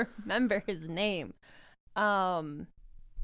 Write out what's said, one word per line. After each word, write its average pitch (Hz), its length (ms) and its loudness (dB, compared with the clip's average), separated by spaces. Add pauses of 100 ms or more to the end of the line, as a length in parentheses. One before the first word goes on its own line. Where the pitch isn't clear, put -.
<laughs> 214 200 -6
remember 208 440 2
his 160 200 -4
name. 175 460 -2 (600)
Um, 180 720 2 (560)